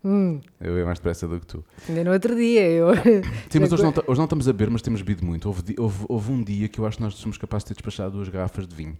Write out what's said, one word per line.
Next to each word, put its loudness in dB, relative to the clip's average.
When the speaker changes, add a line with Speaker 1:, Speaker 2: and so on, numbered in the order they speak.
Speaker 1:
Hum. 2
Speaker 2:
Eu -4
bebo 0
mais -2
depressa -4
do -4
que -14
tu. -14
Speaker 1:
Ainda -2
no 2
outro 2
dia, 4
eu 6
Speaker 2:
Sim, 4
mas 4
hoje 4
Speaker 1:
<laughs> -
Speaker 2:
não 4
ta-, -2
hoje 2
não 4
estamos 0
a 4
beber, 2
mas 0
temos -2
bebido -2
muito. -4
Houve -4
di-, -6
houve, -2
houve -2
um 0
dia -2
que -8
eu -2
acho -4
que -4
nós -4
somos -8
capazes -6
de -16
ter -8
despachado -8
duas -6
garrafas -4
de -18
vinho -10